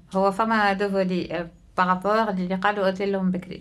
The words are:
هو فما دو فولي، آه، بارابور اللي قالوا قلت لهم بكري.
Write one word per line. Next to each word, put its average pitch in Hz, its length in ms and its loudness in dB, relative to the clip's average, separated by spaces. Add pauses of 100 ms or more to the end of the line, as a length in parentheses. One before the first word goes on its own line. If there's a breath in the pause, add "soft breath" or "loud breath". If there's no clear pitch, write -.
(160)
هو 196 160 4
فما 214 420 2
دو 202 160 -2
فولي، 185 420 0
آه، 170 160 -6 (300)
بارابور 190 520 2
اللي 185 260 -2
قالوا 202 320 0
قلت 190 140 -2
لهم 196 300 0
بكري. - 300 -8